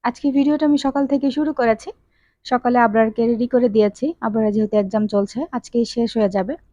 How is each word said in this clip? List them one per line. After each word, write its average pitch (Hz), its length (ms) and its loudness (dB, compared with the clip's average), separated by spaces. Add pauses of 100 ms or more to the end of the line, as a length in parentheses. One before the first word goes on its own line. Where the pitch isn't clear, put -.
আজকে 247 280 -2
ভিডিওটা 294 340 2
আমি 294 120 4
সকাল 277 300 -2
থেকে 277 240 0
শুরু 302 220 -2
করেছি। 233 380 -2 (520)
সকালে 247 360 0
আবরারকে 226 480 2
রেডি 240 200 0
করে 240 220 2
দিয়েছি। 214 520 0
আবরার 220 300 0
যেহেতু 214 260 0
এক্সাম 208 300 0
চলছে, 208 440 -2
আজকেই 233 340 -2
শেষ 233 320 -4
হয়ে 208 120 2
যাবে। 196 260 -2 (180)